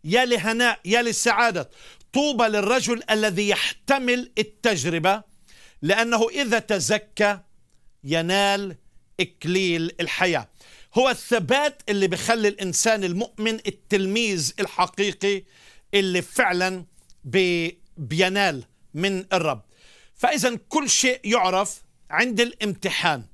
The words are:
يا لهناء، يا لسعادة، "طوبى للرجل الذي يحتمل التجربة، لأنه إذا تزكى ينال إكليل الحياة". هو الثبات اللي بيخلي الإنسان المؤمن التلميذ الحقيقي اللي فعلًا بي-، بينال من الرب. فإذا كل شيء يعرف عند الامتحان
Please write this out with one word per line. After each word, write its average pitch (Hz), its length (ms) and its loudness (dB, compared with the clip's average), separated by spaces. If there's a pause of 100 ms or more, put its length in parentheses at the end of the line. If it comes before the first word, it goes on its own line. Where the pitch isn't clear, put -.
يا 226 200 2
لهناء، 233 600 0
يا 226 180 2
لسعادة، 226 680 0 (420)
"طوبى 269 320 2
للرجل 220 680 0
الذي 208 380 0
يحتمل 247 920 -2
التجربة، 190 840 0 (600)
لأنه 220 460 2
إذا 233 300 0
تزكى 202 800 0 (640)
ينال 190 720 0 (440)
إكليل 175 800 -2
الحياة". 165 480 0 (460)
هو 254 160 4
الثبات 240 760 0
اللي 196 180 2
بيخلي 208 420 0
الإنسان 202 560 0
المؤمن 214 500 -4
التلميذ 196 1040 -2
الحقيقي 196 800 -2 (520)
اللي 185 280 0
فعلًا 185 640 0 (400)
بي-، 175 540 0 (180)
بينال 170 680 0 (300)
من 185 380 -2
الرب. 156 300 -2 (540)
فإذا 240 420 0 (100)
كل 285 220 -2
شيء 254 340 2
يعرف 202 580 0 (280)
عند 226 300 0
الامتحان 185 920 -2